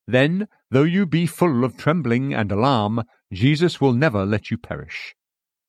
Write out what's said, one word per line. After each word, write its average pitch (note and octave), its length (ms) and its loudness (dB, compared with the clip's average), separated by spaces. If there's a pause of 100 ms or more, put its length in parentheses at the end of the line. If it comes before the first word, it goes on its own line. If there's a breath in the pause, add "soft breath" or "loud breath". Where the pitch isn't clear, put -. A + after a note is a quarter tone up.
then, D3+ 400 0 (240)
though C3 120 4
you F3 220 2
be E3 200 0
full D#3 380 0
of B2 140 -4
trembling C#3 560 0
and A2 180 -2
alarm, A2+ 520 0 (280 soft breath)
Jesus C#3+ 480 2
will C3 140 4
never A#2+ 320 0
let G#2 240 -2
you A2+ 80 -4
perish. - 580 -12 (540)